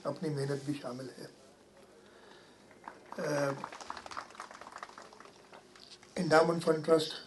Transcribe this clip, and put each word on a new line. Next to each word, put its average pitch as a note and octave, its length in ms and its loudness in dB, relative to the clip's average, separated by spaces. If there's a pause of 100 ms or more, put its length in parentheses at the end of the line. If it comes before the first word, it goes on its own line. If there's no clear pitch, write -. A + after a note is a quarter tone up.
अपनी D3+ 240 -2
मेहनत C#3 340 -2
भी C#3+ 100 -2
शामिल B2+ 440 -8
है। - 120 -14 (1900)
अ, C#3+ 340 0 (2750)
एंडाउमेंट E3 460 6
फंड D#3 220 4
ट्रस्ट D#3+ 280 6 (140)